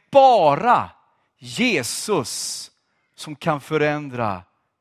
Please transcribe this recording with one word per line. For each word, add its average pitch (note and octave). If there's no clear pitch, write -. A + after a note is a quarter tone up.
bara G3+
Jesus D3
som D3+
kan D3+
förändra D3